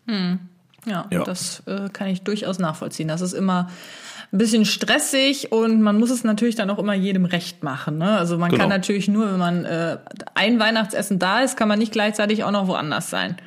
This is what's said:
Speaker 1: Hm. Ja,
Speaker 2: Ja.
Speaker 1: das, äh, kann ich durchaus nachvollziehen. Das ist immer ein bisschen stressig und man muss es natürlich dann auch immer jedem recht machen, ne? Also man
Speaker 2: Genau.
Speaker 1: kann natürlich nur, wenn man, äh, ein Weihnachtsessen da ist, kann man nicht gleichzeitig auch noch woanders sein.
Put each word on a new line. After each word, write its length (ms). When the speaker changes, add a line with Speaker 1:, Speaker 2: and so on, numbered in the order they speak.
Speaker 1:
Hm. 320
Ja, 260
Speaker 2:
Ja. 120
Speaker 1:
das, 420
äh, 260
kann 160
ich 140
durchaus 380
nachvollziehen. 480
Das 140
ist 120
immer 360
ein 60
bisschen 280
stressig 880
und 300
man 160
muss 140
es 120
natürlich 320
dann 140
auch 80
immer 160
jedem 320
recht 380
machen, 340
ne? 200
Also 200
man 140
Speaker 2:
Genau. 120
Speaker 1:
kann 60
natürlich 380
nur, 240
wenn 80
man, 260
äh, 320
ein 260
Weihnachtsessen 600
da 220
ist, 160
kann 100
man 120
nicht 120
gleichzeitig 520
auch 80
noch 160
woanders 420
sein. 380